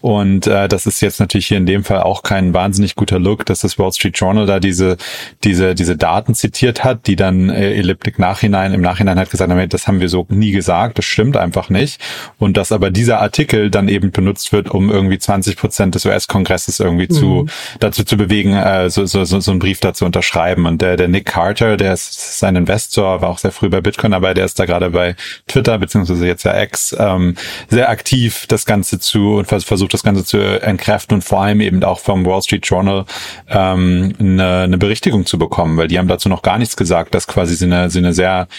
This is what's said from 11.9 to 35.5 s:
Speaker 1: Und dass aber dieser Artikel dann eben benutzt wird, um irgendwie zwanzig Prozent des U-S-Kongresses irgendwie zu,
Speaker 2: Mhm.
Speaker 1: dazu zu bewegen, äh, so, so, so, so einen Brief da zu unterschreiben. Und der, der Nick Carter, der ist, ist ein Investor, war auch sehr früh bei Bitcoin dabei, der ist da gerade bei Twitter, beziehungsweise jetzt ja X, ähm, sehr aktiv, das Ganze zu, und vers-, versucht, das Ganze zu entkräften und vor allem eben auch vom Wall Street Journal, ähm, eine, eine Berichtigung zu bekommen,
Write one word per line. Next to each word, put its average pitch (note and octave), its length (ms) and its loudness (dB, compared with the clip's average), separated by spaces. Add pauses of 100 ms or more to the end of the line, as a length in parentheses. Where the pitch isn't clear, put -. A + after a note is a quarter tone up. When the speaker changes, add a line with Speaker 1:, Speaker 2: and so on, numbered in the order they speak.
Speaker 1:
Und G2+ 200 2
dass F#2+ 140 0
aber G2 180 2
dieser A2 320 2
Artikel G#2+ 480 0
dann G2 180 2
eben G2 220 0
benutzt F#2+ 420 -2
wird, G2+ 160 2
um G2 220 2
irgendwie F#2+ 280 2
zwanzig G2 380 -2
Prozent G2 380 0
des - 100 -2
U-S-Kongresses F#2+ 720 -2
irgendwie F2+ 300 0
zu, D#3 160 2
Speaker 2:
Mhm. F#2 240 2 (320)
Speaker 1:
dazu G2+ 240 0
zu G#2+ 140 0
bewegen, G2+ 340 2
äh, F#2+ 380 2
so, G2+ 160 0
so, F#2+ 180 0
so, F#2 160 0
so F#2+ 100 -2
einen F#2 100 2
Brief F#2 180 -2
da F#2 160 0
zu - 100 -2
unterschreiben. F2 640 0
Und E2 160 0
der, F2+ 140 2
der F2+ 100 2
Nick F#2 200 0
Carter, G#2 500 0
der F#2+ 160 2
ist, - 180 -6
ist - 320 -10
ein F#2+ 140 2
Investor, F#2 680 0
war F#2 60 0
auch F2 100 -4
sehr F#2+ 140 -2
früh - 160 -2
bei F#2 120 0
Bitcoin G#2 300 0
dabei, F#2+ 240 2
der F#2+ 100 0
ist - 140 -4
da F#2 80 0
gerade F2+ 240 0
bei F2 240 0 (320)
Twitter, A#2 320 2
beziehungsweise F2+ 480 0
jetzt F2 160 -2
ja F#2+ 180 0
X, - 380 -6
ähm, F#2 380 2 (320)
sehr A#2+ 200 2
aktiv, A#2 600 -2
das - 180 0
Ganze G2+ 320 0
zu, G#2 380 0
und G2+ 100 -2
vers-, G2 160 0
versucht, F#2+ 320 -2
das - 80 -2
Ganze G2 220 0
zu - 140 -2
entkräften G2+ 760 0
und F#2+ 80 0
vor G2 200 0
allem G#2 180 2
eben F#2+ 240 0
auch F#2+ 160 0
vom F#2+ 260 0
Wall F#2 160 0
Street - 240 -2
Journal, G2 380 0 (440)
ähm, F#2 680 2
eine, F#2 440 2
eine F#2 160 2
Berichtigung G#2 480 0
zu - 120 -2
bekommen, D#2+ 380 0